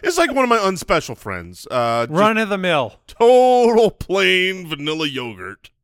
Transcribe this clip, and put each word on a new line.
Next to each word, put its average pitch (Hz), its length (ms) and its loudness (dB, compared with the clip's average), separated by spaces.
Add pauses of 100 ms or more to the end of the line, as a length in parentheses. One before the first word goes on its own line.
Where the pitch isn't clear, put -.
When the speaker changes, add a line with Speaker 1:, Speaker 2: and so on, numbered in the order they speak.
Speaker 1:
it's 339 160 -2
like 330 160 0
one 262 100 0
of 247 60 0
my 226 80 2
unspecial 185 580 -2
friends. 90 540 -12
Uh, 117 380 -2
just 156 100 -4
Speaker 2:
Run 214 220 2
of 214 100 -4
the 202 80 -2
mill. 160 480 -2
Speaker 1:
total 240 880 4
plain 185 760 -2
vanilla 156 380 -6
yogurt. 113 640 -10 (140)